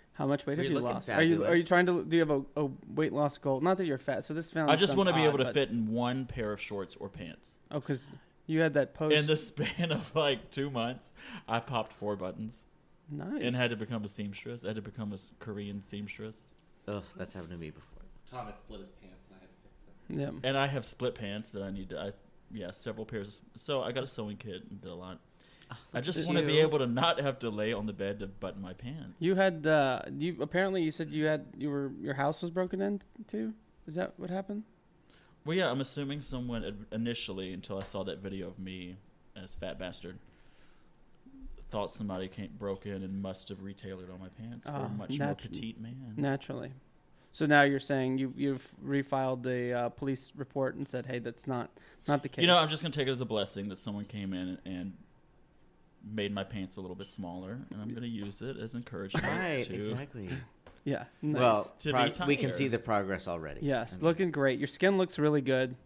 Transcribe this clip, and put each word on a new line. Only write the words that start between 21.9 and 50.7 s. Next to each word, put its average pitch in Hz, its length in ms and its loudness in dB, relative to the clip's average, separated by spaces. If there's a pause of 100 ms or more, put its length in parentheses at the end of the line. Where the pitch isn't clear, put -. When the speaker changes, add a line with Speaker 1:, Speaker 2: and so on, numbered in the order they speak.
Speaker 3:
I, 98 120 -6 (420)
yeah, 95 180 -8
several 110 340 -8
pairs. 104 360 -8 (140)
So 135 260 -2
I 110 100 -2
got 127 140 -2
a - 20 -12
sewing 104 300 -6
kit 95 320 -10
and 101 100 -12
did 90 140 -12
a - 20 -10
lot. 90 240 -12 (520)
Speaker 2:
Oh, - 40 -12 (200)
Speaker 3:
I - 20 2
Speaker 2:
look 127 80 -2
Speaker 3:
just 165 140 0
Speaker 2:
at 165 80 -2
Speaker 3:
wanna 170 160 4
be 151 100 4
Speaker 2:
you. 151 80 8
Speaker 3:
able 151 160 6
to 131 80 4
not 131 340 2
have 139 200 0
to 117 100 -2
lay 107 240 0
on 104 140 -2
the 104 60 -4
bed 98 260 -2
to 98 80 -6
button 98 340 -8
my 92 120 -8
pants. 127 460 -12
Speaker 1:
You 175 140 4
had, 180 320 4
uh, 143 380 6 (120)
you, 156 240 -2
apparently 180 440 2
you 156 80 2
said 156 180 -6
you 151 160 2
had, 156 220 2 (100)
you 143 140 -2
were, 139 280 0
your 135 140 -2
house 139 300 0
was 175 80 -4
broken 185 300 0
into? 214 720 -4 (360)
Is 156 80 -10
that 180 220 -2
what - 120 -8
happened? 196 320 -4 (840)
Speaker 3:
Well, 165 140 0
yeah, 180 140 4
I'm 135 100 0
assuming 143 400 -2
someone 123 420 -4
in-, 104 280 -6
initially, 107 600 -2
until 95 280 -6
I 92 40 -6
saw 95 200 -4
that 92 160 -4
video 95 280 -6
of 90 120 -12
me 92 380 -8 (380)
as 95 200 -12
Fat - 240 -6
Bastard, 92 400 -10 (1500)
thought 104 220 -4
somebody 95 360 -4
came, 95 300 -8
broke 98 280 -6
in 98 180 -6
and 98 180 -4
must 95 280 -8
have 95 100 -10
retailored 95 520 -12
all 92 80 -14
my 92 100 -12
pants 117 380 -12
for 147 60 -6
a 139 120 -4
Speaker 1:
Oh, - 40 -4
Speaker 3:
much 127 280 -4
more 143 120 0
Speaker 1:
natu-, 147 80 -2
Speaker 3:
petite - 440 -8
man. 120 340 -10
Speaker 1:
naturally. 135 580 -2 (580)
So - 140 0
now 147 180 12
you're 139 160 6
saying 131 380 2
you, 135 200 0
you've 135 340 -2 (100)
refiled 135 600 0
the, 123 300 0
uh, 120 160 0
police 135 480 -4
report 135 380 -2